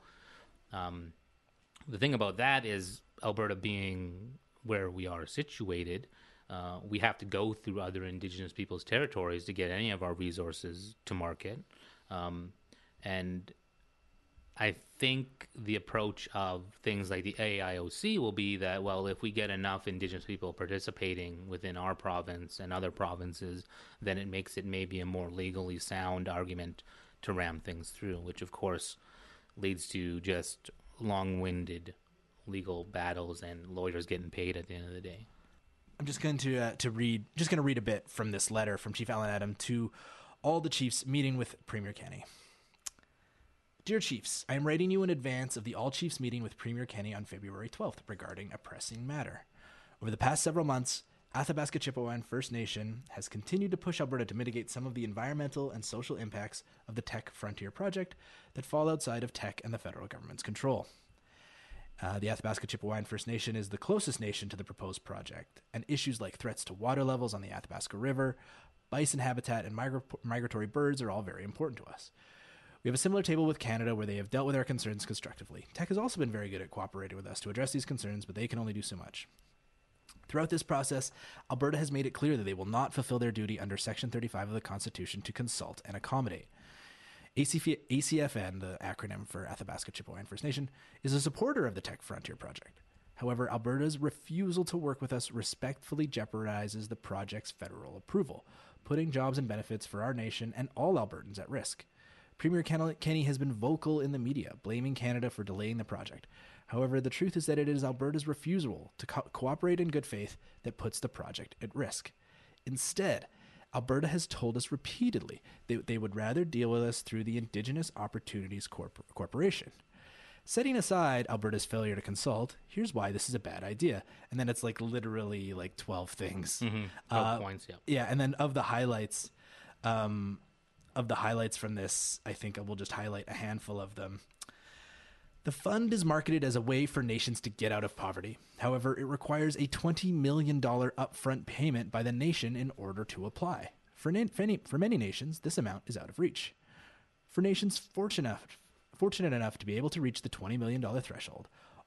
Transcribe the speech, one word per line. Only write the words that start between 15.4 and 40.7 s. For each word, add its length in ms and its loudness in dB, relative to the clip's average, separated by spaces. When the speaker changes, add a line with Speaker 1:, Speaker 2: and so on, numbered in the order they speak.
Speaker 1:
the 200 0
approach 580 0
of 300 0
things 260 2
like 140 0
the 160 -4
A 200 2
I 180 0
O 120 -4
C 300 0
will 120 4
be 260 2
that, 260 0
well, 240 2
if 160 -2
we 80 0
get 180 0
enough 380 0
Indigenous 380 -2
people 280 -4
participating 920 -4
within 280 -6
our 200 0
province 640 -4
and 120 -6
other 200 0
provinces, 720 -4
then 200 0
it 80 -4
makes 280 -4
it 80 -2
maybe 360 -2
a 60 -2
more 260 -2
legally 480 -2
sound 500 -2
argument 540 -4
to 100 0
ram 320 0
things 240 -8
through, 300 -4
which 240 -8
of 80 -8
course 460 -2
leads 300 -2
to 340 -2
just 480 -2
long-winded 960 0
legal 380 -4
battles 580 -2
and 260 -10
lawyers 380 -2
getting 240 -2
paid 260 -2
at 120 -8
the 80 -10
end 100 -8
of 80 -8
the 80 -8
day. 240 -12
Speaker 2:
I'm 60 -4
just 160 -4
going 180 2
to, 200 2
uh, 180 2
to 140 0
read, 340 2
just 140 2
gonna 140 6
read 160 4
a 20 2
bit 260 0
from 220 -2
this 220 2
letter 260 2
from 160 -6
Chief 160 -2
Alan 220 0
Adam 280 0
to 320 0
all 180 4
the 80 0
chiefs 380 0